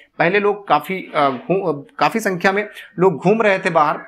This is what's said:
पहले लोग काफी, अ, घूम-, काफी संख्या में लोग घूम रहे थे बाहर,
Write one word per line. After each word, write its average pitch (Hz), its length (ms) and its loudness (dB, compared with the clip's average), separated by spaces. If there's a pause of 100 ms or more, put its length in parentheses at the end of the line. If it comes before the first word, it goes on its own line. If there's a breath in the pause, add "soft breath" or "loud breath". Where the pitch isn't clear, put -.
(200 loud breath)
पहले 175 200 2
लोग 202 280 -2
काफी, 170 480 -2
अ, 143 140 2
घूम-, 151 540 -4 (160)
काफी 160 200 0
संख्या 190 320 0
में 208 160 -4 (320 loud breath)
लोग 180 180 2
घूम 208 240 2
रहे 196 180 2
थे 190 100 -2
बाहर, 165 280 2 (100)